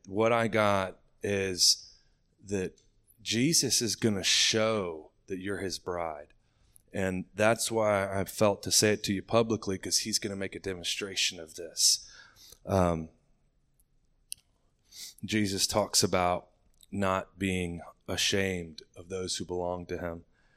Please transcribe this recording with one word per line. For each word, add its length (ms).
what 240
I 160
got 500
is 720
that 300
Jesus 600
is 140
gonna 280
show 880
that 120
you're 200
his 200
bride. 480
And 400
that's 380
why 480
I 60
felt 380
to 80
say 220
it 120
to 80
you 80
publicly, 560
'cause 220
he's 200
gonna 160
make 200
a 40
demonstration 800
of 160
this. 500
Um, 440
Jesus 440
talks 360
about 460
not 480
being 420
ashamed 760
of 120
those 300
who 80
belong 400
to 120
him. 280